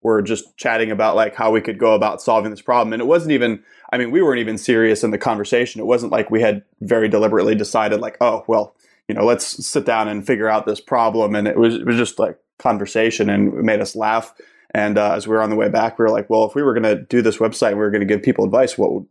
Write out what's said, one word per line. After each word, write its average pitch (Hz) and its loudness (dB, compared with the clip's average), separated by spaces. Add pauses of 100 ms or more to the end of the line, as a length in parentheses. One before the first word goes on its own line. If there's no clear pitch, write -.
were 110 2
just 107 -6
chatting 113 -2
about, 107 0
like, 107 0
how 110 0
we 110 2
could 104 -6
go 110 4
about 107 0
solving 110 0
this 98 -18
problem. 120 0
And 117 -4
it 117 -2
wasn't 160 2
even, 120 0 (280)
I 120 -2
mean, 120 -2
we 175 4
weren't 139 2
even 110 -4
serious 113 2
in 113 0
the 101 -4
conversation. 117 -2
It 107 -6
wasn't 120 0
like - -2
we 110 2
had 104 0 (200)
very 110 0
deliberately 107 2
decided, 107 -2
like, 107 -10
"Oh, 110 0
well, 107 -2 (320)
you 107 -4
know, 107 0
let's - -2
sit - -4
down 113 0
and 104 -6
figure 110 0
out 110 0
this 104 -4
problem." 110 0
And 104 0
it - 0
was, 117 4
it - -6
was 117 0
just, 120 -2
like, 95 -2 (200)
conversation, 110 -2
and 101 2
it - -4
made 110 0
us 101 -6
laugh. 110 -4 (400)
And, 104 0
uh, 90 2
as 104 -4
we 107 0
were 110 2
on 107 0
the 107 -2
way 107 0
back, 113 -2
we 113 2
were 110 4
like, 107 -2
"Well, 110 2
if 107 -8
we 143 0
were 139 2
gonna 110 0
do - 0
this 110 2
website 113 0
and 101 0
we 107 -2
were 104 0
gonna 101 0
give 104 0
people 120 2
advice, 120 0
what 90 2
would 98 -8